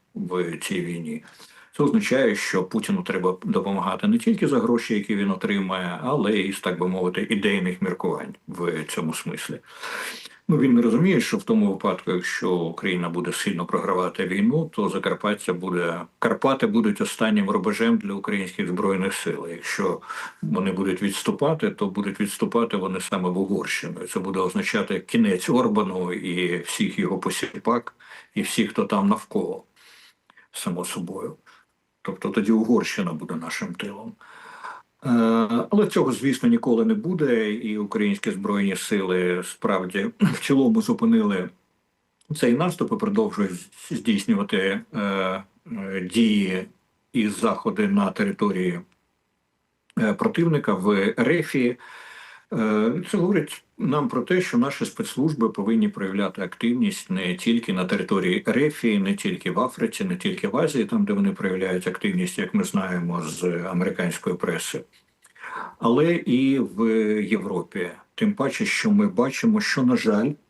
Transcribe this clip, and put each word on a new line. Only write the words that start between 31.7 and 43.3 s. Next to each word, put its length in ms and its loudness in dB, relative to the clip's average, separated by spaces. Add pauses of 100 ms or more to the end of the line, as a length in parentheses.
Тобто 260 -6
тоді 240 2
Угорщина 600 2
буде 220 -8
нашим 400 -8
тилом. 380 -12 (920)
Е, 40 -2 (640)
але 160 6
цього, 260 2
звісно, 360 2
ніколи 360 4
не 100 4
буде, 580 0
і 260 -4
українські 520 0
збройні 460 0
сили 680 0
справді 680 -2 (100)
в 200 2
цілому 420 4
зупинили 680 2 (840)
цей 160 4
наступ 400 0
і 40 0
продовжують 760 -2 (200)